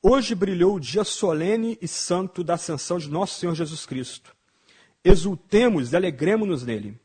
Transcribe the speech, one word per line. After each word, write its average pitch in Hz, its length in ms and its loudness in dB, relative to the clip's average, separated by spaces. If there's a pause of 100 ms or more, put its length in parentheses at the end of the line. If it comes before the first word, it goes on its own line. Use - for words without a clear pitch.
Hoje 233 340 4
brilhou 190 400 2
o 185 40 -6
dia 147 240 -4
solene 214 760 -2
e 175 60 -8
santo 180 560 -4
da 165 100 -2
ascensão 170 440 -6
de 147 120 -8
nosso 175 300 -4
Senhor 175 160 -2
Jesus 156 300 -8
Cristo. - 500 -12 (680)
Exultemos 190 880 4
e 156 40 0
alegremo-nos 180 680 0
nele. 107 420 -8